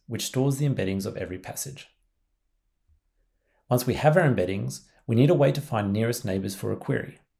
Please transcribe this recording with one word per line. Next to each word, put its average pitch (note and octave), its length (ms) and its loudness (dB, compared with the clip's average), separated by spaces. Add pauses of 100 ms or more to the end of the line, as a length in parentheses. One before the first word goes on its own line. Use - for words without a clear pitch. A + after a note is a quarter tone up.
which A#2 180 -6
stores C3 320 0
the D3 80 0
embeddings G2 400 -2
of G#2 120 -8
every F2+ 200 -8
passage. - 520 -12 (1800)
Once B2 160 2
we A#2+ 100 0
have D3+ 200 4
our F3+ 80 6
embeddings, G#2 640 0 (200)
we A2+ 100 0
need C3 140 6
a F3 60 6
way C#3+ 160 4
to D#3 80 0
find G#2 320 -2
nearest A2+ 320 -2
neighbors G2 320 -4
for G#2 160 -6
a G2+ 60 -4
query. - 420 -6 (200)